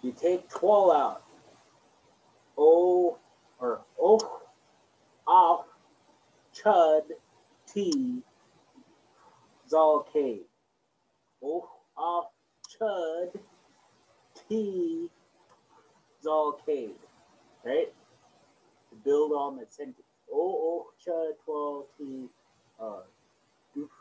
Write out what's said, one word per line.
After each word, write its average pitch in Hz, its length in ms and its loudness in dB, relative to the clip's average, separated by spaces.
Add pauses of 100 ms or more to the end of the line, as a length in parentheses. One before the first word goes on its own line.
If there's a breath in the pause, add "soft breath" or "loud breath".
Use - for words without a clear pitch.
You 127 100 -8
take 180 380 -4
twelve 208 460 4
out. 135 260 -2 (1400)
O 175 600 4 (420)
or 120 220 -6 (180)
oh, 214 420 2 (880)
off, 175 380 4 (880)
chud, 160 480 4 (680)
T, 202 540 -4 (1500)
Zalcade. 151 760 2 (1000)
Oh, 147 240 -8 (300)
off, 170 300 -4 (520)
chud, 180 600 -6 (1080)
T, 220 640 -6 (1120)
Zalcade. 151 680 -2 (720)
Right? 147 280 -2 (1000)
To - 120 -20
build 147 280 2
on 139 260 -4
that 113 160 -20
sentence. 135 240 -16 (340)
Oh, 165 540 -4
oh, - 20 -20 (180)
chud, 165 260 -6 (120)
twelve 147 420 -8 (120)
T, 131 300 -14 (520)
uh, 110 220 -12 (720)
doof. - 140 -12 (120)